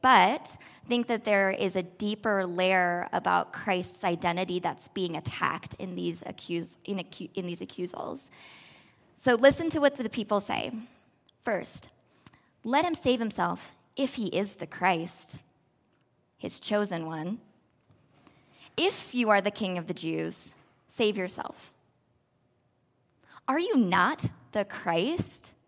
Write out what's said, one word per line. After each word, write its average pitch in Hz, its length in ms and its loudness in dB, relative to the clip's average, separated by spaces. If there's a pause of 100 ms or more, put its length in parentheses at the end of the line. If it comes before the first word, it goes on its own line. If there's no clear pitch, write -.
But 254 540 6 (260)
I - 60 -20
think 240 200 0
that 220 160 -2
there 196 260 4
is 190 260 0
a 185 60 0
deeper 208 640 -2
layer 180 640 2
about 180 400 0
Christ's 180 500 -4
identity 180 560 0
that's 170 300 -6
being 180 260 -4
attacked - 600 -4
in 185 200 -8
these 175 280 -6
accus-, - 640 -8
in 202 100 -4
acu-, 185 380 -10
in 180 120 -6
these 170 140 -6
accusals. - 680 -10 (840)
So 254 200 4
listen 277 360 6
to 311 80 -2
what 285 180 4
the 226 120 -4
people 208 320 0
say. - 320 -4 (720)
First, - 460 -4 (760)
"Let 277 220 2
him 339 80 0
save 254 260 2
himself 180 520 -2 (220)
if 269 200 -2
he 214 140 -4
is 196 260 -2
the - 120 -10
Christ, - 760 -2 (960)
his - 220 -10
chosen 202 440 -2
one. 160 340 -6 (1400)
If 370 360 0
you 240 140 2
are 202 140 6
the 202 80 2
King 190 260 -4
of 170 100 -6
the 180 60 -6
Jews, 165 640 -6 (340)
save 214 300 0
yourself. - 560 -8 (1700)
Are 269 120 2
you 392 180 2
not 190 540 4 (220)
the 208 120 0
Christ? - 880 -2 (140)